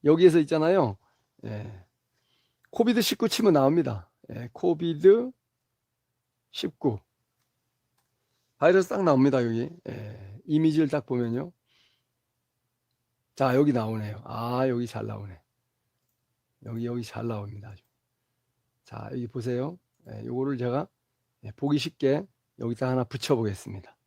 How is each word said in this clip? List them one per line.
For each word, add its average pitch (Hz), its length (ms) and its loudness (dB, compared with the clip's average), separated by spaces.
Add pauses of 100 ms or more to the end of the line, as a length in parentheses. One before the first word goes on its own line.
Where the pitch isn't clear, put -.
여기에서 165 360 6
있잖아요. 156 580 2 (480)
예. 107 380 -12 (840)
코비드 233 320 2
십구 - 280 0
치면 208 240 4
나옵니다. 135 580 2 (180)
예, 117 220 -12
코비드 175 800 4 (1200)
십구. 135 480 -6 (1600)
바이러스 180 320 4
딱 196 140 -2
나옵니다, 135 400 4
여기. 117 260 -2 (180)
예, 107 580 -14
이미지를 156 440 2
딱 143 160 -4
보면요. 123 480 -4 (1800)
자, 131 200 0
여기 147 180 4
나오네요. 110 520 -4
아, 120 420 -4
여기 120 180 -2
잘 110 220 -10
나오네. 101 320 -12 (1300)
여기, 117 200 -8
여기 120 180 -6
잘 117 220 -10
나옵니다. 107 440 -8
아주. 101 140 -20 (1000)
자, - 280 -14
여기 123 160 -6
보세요. 127 520 -4 (300)
예, 110 160 -12
요거를 131 320 -4
제가, 123 300 -2 (580)
예, 107 60 -12
보기 143 280 0
쉽게 156 480 0 (320)
여기다 120 300 -4
하나 127 160 0
붙여보겠습니다. 107 920 -4 (100)